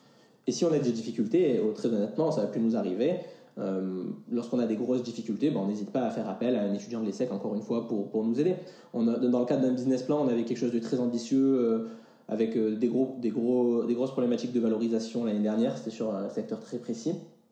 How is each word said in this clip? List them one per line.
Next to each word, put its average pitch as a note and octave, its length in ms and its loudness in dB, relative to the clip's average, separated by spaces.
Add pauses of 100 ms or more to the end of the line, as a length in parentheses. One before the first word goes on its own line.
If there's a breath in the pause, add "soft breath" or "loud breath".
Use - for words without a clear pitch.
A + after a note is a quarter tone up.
(460 soft breath)
Et B2+ 60 2
si - 120 0
on E3 80 4
a D3 60 4
des B2 140 2
difficultés, A#2 640 2
et, F#2 40 2
oh, G#2+ 120 2
très - 160 -2
honnêtement, A2+ 420 0
ça A2+ 120 0
va G2+ 40 0
plus A2+ 140 -4
nous A2+ 160 2
arriver, G#2+ 400 0 (420 loud breath)
euh, F#2+ 460 -4 (260)
lorsqu'on A#2 300 -2
a A2+ 60 2
des A2 100 0
grosses B2 260 0
difficultés, A2+ 480 -2
ben, A#2 80 -2
on G2 80 -2
n'hésite G#2 240 -4
pas C3 120 -2
à A2+ 80 0
faire G#2+ 180 -4
appel A#2 260 0
à G#2 80 0
un G2+ 100 0
étudiant A2 280 -4
de A2 60 -2
l'essec, A2 260 -2
encore G2+ 220 -4
une G#2+ 80 -2
fois, A#2 260 -2
pour, G2+ 220 -2
pour A2 120 0
nous A#2 160 0
aider. F3+ 160 2 (380 loud breath)
On A#2 160 2
a, A#2 100 2
dans B2 220 4
le B2 60 2
cadre C3+ 160 2
d'un B2+ 100 4
business B2+ 320 0
plan, D3 200 2
on C3 40 2
avait A#2 160 2
quelque A#2 140 -2
chose A#2+ 140 0
de A#2 60 0
très B2 220 -2
ambitieux, C3 580 2
euh, A2+ 280 2 (420 loud breath)
avec, A2 280 0
euh, A2 200 2
des A#2 120 2
gros, B2+ 320 0
des A#2 100 0
gros, A#2+ 540 2
des A#2+ 100 0
grosses C3 180 0
problématiques A#2+ 400 0
de A#2+ 80 2
valorisation A2+ 640 0
l'année G#2 180 0
dernière, A2 360 2
c'était A2+ 120 -8
sur G#2+ 240 -4
un G2 140 -4
secteur G#2+ 320 -6
très - 180 -8
précis. D3+ 360 -4 (380)